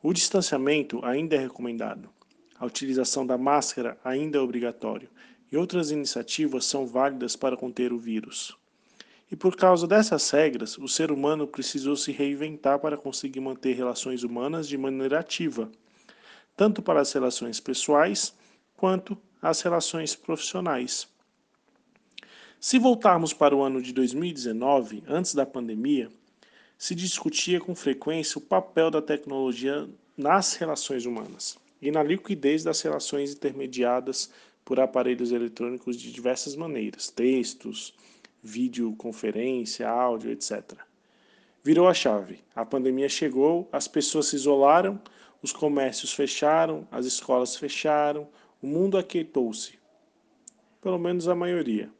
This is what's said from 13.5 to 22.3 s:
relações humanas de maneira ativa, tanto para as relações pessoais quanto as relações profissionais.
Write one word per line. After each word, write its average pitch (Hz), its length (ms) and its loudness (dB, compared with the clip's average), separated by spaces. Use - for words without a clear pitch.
relações 123 500 -4
humanas 135 440 -4
de 143 120 -4
maneira 135 400 0
ativa, 127 500 -4
tanto 208 240 4
para 156 200 4
as 143 120 0
relações 123 460 -2
pessoais 147 760 2
quanto 190 400 0
as 160 200 2
relações 165 540 -2
profissionais. 156 920 -4